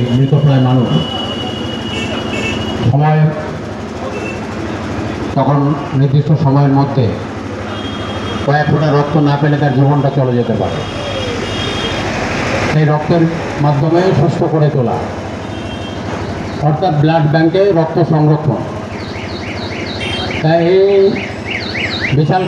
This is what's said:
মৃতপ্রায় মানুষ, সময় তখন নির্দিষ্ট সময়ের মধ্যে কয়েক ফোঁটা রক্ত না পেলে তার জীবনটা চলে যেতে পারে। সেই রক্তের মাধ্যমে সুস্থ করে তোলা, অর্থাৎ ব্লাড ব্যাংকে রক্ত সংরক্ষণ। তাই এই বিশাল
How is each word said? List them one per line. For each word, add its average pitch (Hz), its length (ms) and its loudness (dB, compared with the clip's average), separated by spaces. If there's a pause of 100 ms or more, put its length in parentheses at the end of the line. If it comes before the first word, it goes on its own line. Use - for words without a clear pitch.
(160)
মৃতপ্রায় 135 520 4
মানুষ, 127 220 2 (2000)
সময় 151 300 4 (2250)
তখন 143 220 2 (420)
নির্দিষ্ট 143 300 4 (140)
সময়ের 139 360 6
মধ্যে 131 260 2 (1400)
কয়েক 147 240 2
ফোঁটা 151 220 2
রক্ত 143 260 2
না 143 240 4
পেলে 147 160 2
তার 139 200 2
জীবনটা 139 400 4
চলে 127 220 2
যেতে 113 220 0
পারে। 87 160 -2 (1900)
সেই 151 140 4
রক্তের 151 380 2 (380)
মাধ্যমে 151 400 2 (180)
সুস্থ 143 200 2 (140)
করে 151 200 4
তোলা, 117 240 0 (1700)
অর্থাৎ 156 340 0
ব্লাড 156 320 4
ব্যাংকে 165 280 4 (180)
রক্ত 160 180 0 (140)
সংরক্ষণ। 151 500 2 (1800)
তাই 160 260 2
এই 196 340 4 (1160)
বিশাল 185 300 2